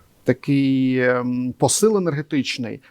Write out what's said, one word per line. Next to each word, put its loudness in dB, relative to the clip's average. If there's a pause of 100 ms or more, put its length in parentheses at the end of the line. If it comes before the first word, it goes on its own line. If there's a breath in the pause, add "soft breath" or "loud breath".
(240 soft breath)
такий, 0
ем, 0
посил 2
енергетичний -4